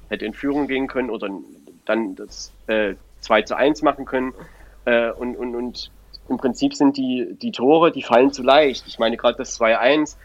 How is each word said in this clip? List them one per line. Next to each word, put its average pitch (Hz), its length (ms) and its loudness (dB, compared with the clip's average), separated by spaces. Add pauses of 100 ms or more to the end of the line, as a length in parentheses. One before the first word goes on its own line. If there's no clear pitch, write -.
hätte 107 180 -6
in 113 80 -8
Führung 143 340 -2
gehen 135 200 -2
können 123 220 -4
oder 104 180 -8 (580)
dann 107 280 -2
das, - 380 -16 (160)
äh, 107 260 0 (260)
zwei 107 220 4
zu - 140 -6
eins 151 260 2
machen 143 220 0
können. 131 280 -4 (520)
Äh, 117 260 2
und, 123 260 -8
und, 120 180 -8
und 120 360 -8 (380)
im 131 80 -2
Prinzip 135 380 -2
sind 139 220 2
die, 127 440 -4
die 120 100 -6
Tore, 156 420 4
die 139 100 -8
fallen 127 300 4
zu 131 100 -8
leicht. 135 440 4
Ich - 120 -14
meine, 113 180 0
gerade 120 220 0
das - 160 -8
zwei 113 240 2
eins, 143 460 2